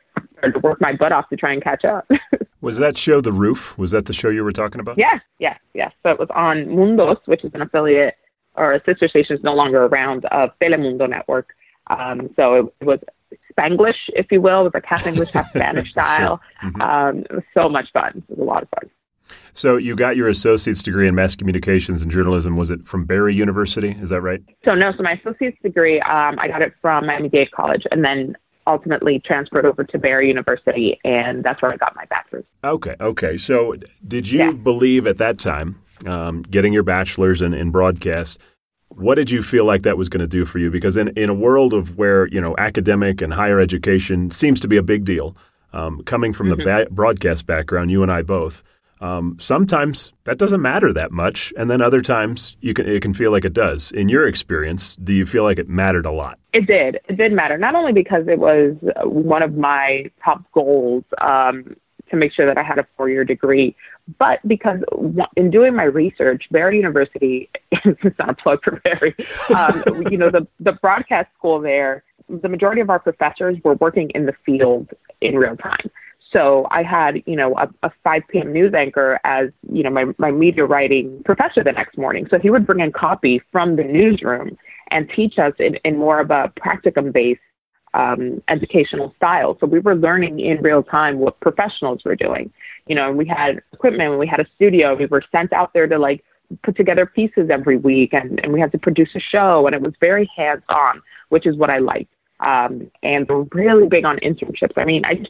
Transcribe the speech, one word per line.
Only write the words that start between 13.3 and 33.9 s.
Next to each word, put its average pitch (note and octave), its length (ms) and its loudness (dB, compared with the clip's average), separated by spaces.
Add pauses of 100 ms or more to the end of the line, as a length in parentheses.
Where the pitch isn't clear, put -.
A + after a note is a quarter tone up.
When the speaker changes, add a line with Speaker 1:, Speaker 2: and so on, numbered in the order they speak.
Speaker 1:
Spanglish, F3+ 440 2 (140)
if - 200 -4
you F#3+ 100 4
will. F#3 200 4
It F#3+ 40 4
was, F3+ 100 -2
like, - 120 -6
half E3+ 200 -2
English, E3 240 -2
half D3+ 200 -2
Speaker 2:
<laughs> - 40 -10
Speaker 1:
Spanish C#3 380 -2
Speaker 2:
Sure. D#3+ 100 -2
Speaker 1:
style. D#3 380 0 (240)
Speaker 2:
Mm-hmm. E2+ 160 -8
Speaker 1:
Um, C#3+ 380 0 (100)
it - 40 -14
was F#3+ 100 -6 (100)
so E3 160 2
much C#3 240 -4
fun. - 360 -4
It - 100 -14
was - 0 -
a - 100 -4
lot - 140 -2
of - 80 -16
fun. - 180 -10 (640)
Speaker 2:
So B2+ 220 2
you A#2+ 200 -4
got B2 200 0
your A#2 120 2
associate's G#2+ 540 2
degree G2 260 2
in F2+ 60 2
mass F#2+ 200 2
communications F#2 680 -2
and E2 100 -4
journalism. F2+ 440 0
Was E2+ 140 -2
it E2+ 160 -8
from F2 200 -6
Barry G2+ 280 0
University? G2+ 640 -2
Is F2+ 100 -10
that F2+ 100 -2
right? F#2 200 -4 (240)
Speaker 1:
So G#3 100 2
no, F#3+ 220 2
so G3+ 60 -8
my F3 100 -2
associate's A3+ 500 -8
degree, E3 400 0
um, D3 360 -2
I D3+ 100 -4
got D#3+ 140 -6
it - 200 -4
from D3+ 240 0
Miami-Dade D3 440 0
College - 400 -2
and D#3+ 140 0
then C3+ 320 -4 (300)
ultimately D3+ 580 -2
transferred C#3+ 420 -2
over C#3+ 180 0
to - 140 -6
Barry C3+ 300 2
University, B2 760 -2
and B2 380 -2
that's B2 200 -4
where B2+ 100 0
I - 40 -10
got - 200 -4
my E2 100 -16
bachelor's. - 380 -10 (180)
Speaker 2:
Okay, D3+ 380 -4
okay. F#2+ 360 -4
So A#2+ 380 0 (320)